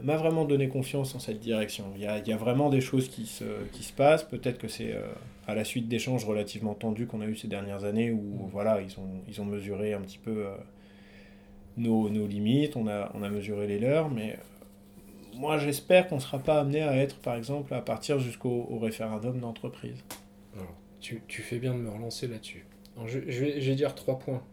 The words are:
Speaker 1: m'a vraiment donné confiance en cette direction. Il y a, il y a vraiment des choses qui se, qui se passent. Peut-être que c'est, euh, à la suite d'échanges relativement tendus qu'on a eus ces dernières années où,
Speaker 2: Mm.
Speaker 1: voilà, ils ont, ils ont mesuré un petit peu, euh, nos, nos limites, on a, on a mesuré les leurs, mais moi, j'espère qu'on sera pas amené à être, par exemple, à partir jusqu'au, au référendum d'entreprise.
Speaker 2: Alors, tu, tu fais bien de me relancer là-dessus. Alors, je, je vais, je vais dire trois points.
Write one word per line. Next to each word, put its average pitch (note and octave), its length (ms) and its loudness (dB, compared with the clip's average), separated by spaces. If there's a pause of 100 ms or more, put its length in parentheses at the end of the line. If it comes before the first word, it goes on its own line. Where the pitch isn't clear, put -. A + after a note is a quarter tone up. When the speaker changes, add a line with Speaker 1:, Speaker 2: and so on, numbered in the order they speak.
Speaker 1:
m'a D3 140 2
vraiment D#3+ 260 4
donné C#3 240 4
confiance C3+ 480 -2
en - 40 -6
cette G#2+ 200 -4
direction. A2 460 0 (100)
Il G2 60 -8
y G#2 60 -4
a, G#2 120 -2
il G#2 80 -6
y A2 60 2
a A2 40 0
vraiment B2 320 4
des C3+ 120 6
choses C3 260 2
qui - 180 -8
se, - 200 -10 (260)
qui - 120 -12
se - 100 -12
passent. D3 300 8
Peut-être A#2+ 340 -2
que A2+ 100 -8
c'est, A2 260 -6
euh, G#2 80 -4 (460)
à G#2+ 80 -2
la A2 80 0
suite A2+ 240 -2
d'échanges A#2 380 0
relativement G#2 500 0
tendus A2+ 320 -2
qu'on A2 140 -6
a G#2+ 40 -4
eus G#2+ 100 -2
ces A2 120 -10
dernières G2+ 360 -4
années A2 280 4
où, A2 80 2 (260)
Speaker 2:
Mm. F#2 60 -6
Speaker 1:
voilà, G#2 300 4
ils F#2+ 180 -10
ont, F#2+ 280 -8
ils G#2 140 -10
ont G2+ 40 -4
mesuré G2+ 480 -2
un G2 80 -2
petit F#2+ 180 -12
peu, G#2+ 260 -4
euh, G2 100 -8 (1200)
nos, A2+ 320 4
nos G#2+ 180 0
limites, A2+ 480 4
on A2+ 120 0
a, G#2 280 -2
on G#2 80 -4
a G2+ 60 -2
mesuré G#2 380 -2
les G2+ 120 0
leurs, D3 300 2
mais A2 280 -4 (960)
moi, D3 240 0
j'espère D3 500 6
qu'on D3+ 120 0
sera C3 200 -4
pas D3+ 200 6
amené C#3+ 220 2
à D3 160 4
être, C#3 200 2
par B2 180 -2
exemple, C3+ 380 -4
à B2 80 -2
partir B2 380 0
jusqu'au, A#2+ 500 -2
au A#2+ 80 -4
référendum A2 640 -2
d'entreprise. A#2+ 640 -8 (520)
Speaker 2:
Alors, F2+ 180 -10 (260)
tu, A2 280 -10
tu - 140 -8
fais A#2+ 160 -4
bien B2 160 0
de B2 60 -2
me A2+ 100 -4
relancer A2+ 380 -6
là-dessus. A2 380 -10 (300)
Alors, A#2 120 -10
je, B2+ 200 -4
je B2 180 -4
vais, D3 160 0
je C3 100 2
vais C3+ 40 4
dire C#3 200 2
trois - 240 -2
points. B2+ 340 -4